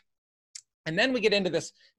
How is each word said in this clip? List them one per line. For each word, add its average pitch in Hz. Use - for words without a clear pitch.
And 160
then 254
we 247
get 202
into 202
this 160